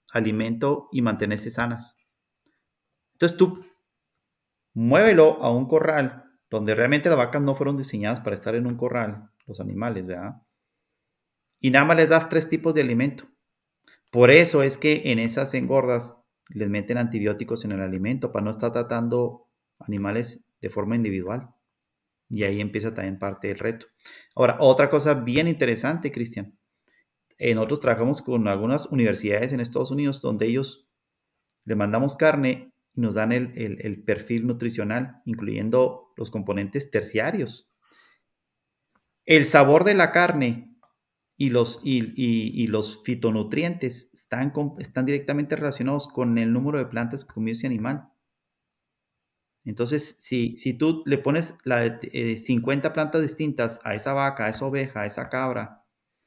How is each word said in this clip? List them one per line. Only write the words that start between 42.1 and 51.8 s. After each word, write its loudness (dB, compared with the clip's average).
y, 0
y 2
los -4
fitonutrientes -4
están -6
con, -4
están -6
directamente -2
relacionados -4
con 0
el 2
número 0
de -2
plantas -6
que -20
comió -4
ese -6
animal. -6
Entonces, -4
si, -4
si -4
tú 0
le 2
pones -2
la, 0